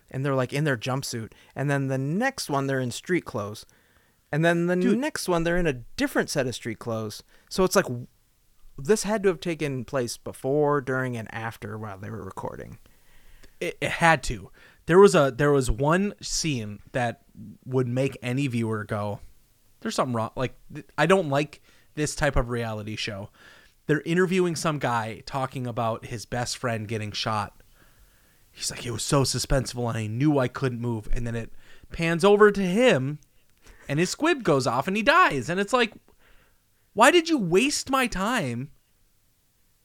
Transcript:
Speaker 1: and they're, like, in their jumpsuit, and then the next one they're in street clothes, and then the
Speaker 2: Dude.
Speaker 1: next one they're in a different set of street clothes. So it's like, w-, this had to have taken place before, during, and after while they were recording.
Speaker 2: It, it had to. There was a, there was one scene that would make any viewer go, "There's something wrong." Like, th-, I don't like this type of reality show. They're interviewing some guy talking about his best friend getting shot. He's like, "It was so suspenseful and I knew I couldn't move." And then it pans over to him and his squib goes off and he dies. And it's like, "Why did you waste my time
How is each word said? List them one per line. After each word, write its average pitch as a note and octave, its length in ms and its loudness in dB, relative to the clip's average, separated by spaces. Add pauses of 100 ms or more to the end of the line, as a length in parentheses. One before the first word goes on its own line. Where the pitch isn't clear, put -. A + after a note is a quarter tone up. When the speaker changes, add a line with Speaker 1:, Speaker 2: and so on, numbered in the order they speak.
(100)
Speaker 1:
and C3 140 -4
they're, C#3+ 100 0
like, B2+ 180 0
in C#3+ 120 0
their C#3 120 2
jumpsuit, A#2+ 560 -6 (240)
and C#3 120 -2
then C#3 200 0
the C3 100 -2
next F#3+ 500 -2
one C#3 180 0
they're C3+ 140 -2
in B2 120 -4
street - 320 -4
clothes, G#2 420 -8 (640)
and D3+ 140 2
then E3+ 220 4
the F3+ 100 0
Speaker 2:
Dude. G#3 220 2
Speaker 1:
next D4 300 -4
one E3+ 140 2
they're E3+ 140 0
in F3 100 2
a C3 140 0 (160)
different C4 340 -2
set C3+ 160 -2
of A#2+ 80 -4
street A2 240 -8
clothes. A2 440 -8 (260)
So - 160 0
it's F#3 100 2
like, G3 120 4
w-, B2+ 200 -8 (720)
this D#3 260 2
had G#3 200 -2
to G3 40 2
have E3+ 120 0
taken D3 440 -4
place A#2+ 320 -4
before, C#3+ 640 0
during, B2+ 360 -2
and A2 180 -10
after A2+ 440 -8
while G#2 200 -12
they G#2 120 -12
were A2 120 -10
recording. - 560 -12 (840)
Speaker 2:
It, F3 200 -6
it C#3+ 100 -2
had E3 340 4
to. F2 260 -8 (360)
There E3 120 6
was G3 160 10
a, C#3 200 6
there D3 160 4
was C3+ 200 4
one D#3 500 2
scene A2 600 -4 (120)
that A#2+ 300 -4 (420)
would B2+ 240 0
make C3 320 -2
any B2+ 280 -2
viewer A2 360 -2
go, G#2 360 -6 (600)
"There's A3+ 140 -6
something C3+ 200 0
wrong." A2+ 220 -2
Like, B2+ 200 -4 (180)
th-, D3 100 -14 (140)
I D3+ 80 4
don't F3+ 240 4
like C#3+ 320 -2 (320)
this D3 200 -2
type C#3+ 220 0
of B2 140 2
reality A2 440 -6
show. G#2 360 -8 (560)
They're D3+ 160 2
interviewing F3+ 540 2
some D3+ 220 -2
guy A#2 460 -2
talking C3 420 -6
about A2+ 400 -4
his A#2 200 -10
best B2 320 -6
friend A2+ 280 -4
getting G#2+ 260 -6
shot. G#2+ 500 -4 (920)
He's - 180 -8
like, - 140 -10
"It A#2+ 60 -6
was A2 120 -4
so C#3+ 200 4
suspenseful A#2+ 680 0
and A2+ 80 -2
I A2 100 -4
knew C#3 320 2
I B2+ 100 2
couldn't B2 340 -4
move." A#2 320 -4
And A#2 120 2
then A#2 80 -4
it A2+ 180 -8 (380)
pans E3 320 -2
over G#3 280 8
to G3 120 0
him F3+ 580 2 (680)
and C#3 100 0
his F3+ 120 2
squib D4+ 320 0
goes C#3+ 240 4
off B2 200 0
and F#3+ 120 -2
he A3+ 40 0
dies. C4 460 4
And F3 100 -2
it's G3+ 140 -4
like, B3 220 2 (1000)
"Why A#3+ 180 6
did E4 200 4
you D#4 80 2
waste G3+ 500 0
my C4 180 0
time F3 640 -4 (1160)